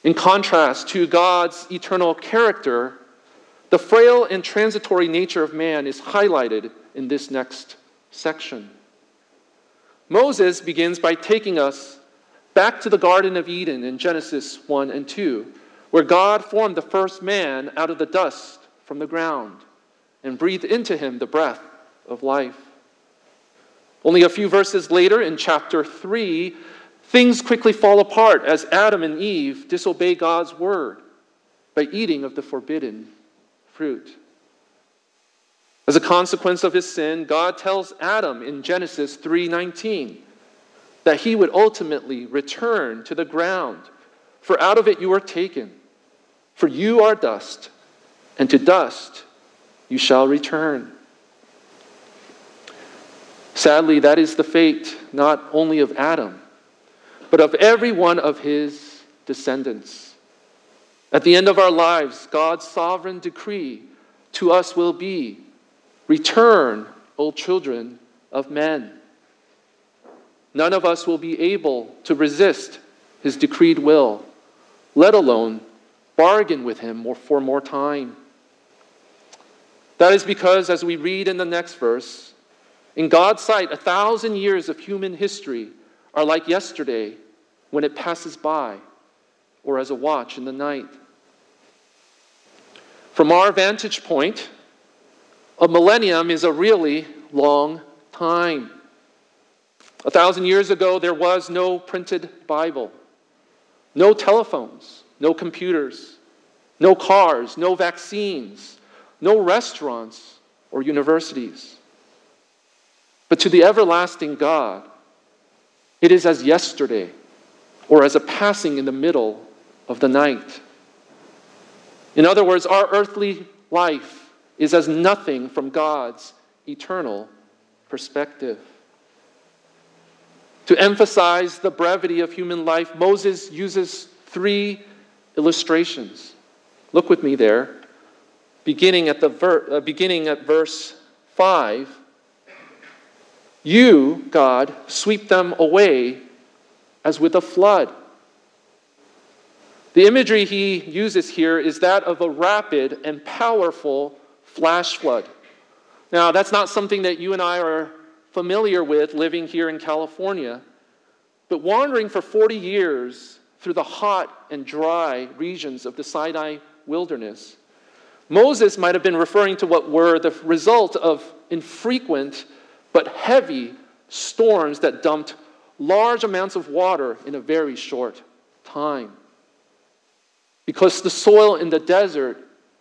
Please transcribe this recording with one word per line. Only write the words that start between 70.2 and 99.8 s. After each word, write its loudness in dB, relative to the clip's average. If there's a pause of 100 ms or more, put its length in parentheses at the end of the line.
None 0
of 0
us 0
will -2
be -8
able -4
to -2
resist 0 (420)
his -4
decreed 2
will, 4 (680)
let 6
alone 2 (560)
bargain 2
with -6
him -10
more, -8
for -2
more -2
time. -8 (1800)
That 6
is 0
because, 0
as 0
we -4
read -4
in -4
the -4
next -6
verse, -6 (600)
in -2
God's 4
sight, -2
a -8
thousand -2
years -2
of -8
human -10
history -8 (460)
are 0
like -2
yesterday -6 (520)
when -2
it -4
passes -12
by, -6 (840)
or -4
as -8
a -4
watch -6
in -12
the -12
night. -10 (2250)
From 2
our 4
vantage -2
point, -4 (1120)
a 4
millennium 4
is -2
a 2
really 0 (240)
long 0 (300)
time. -4 (1400)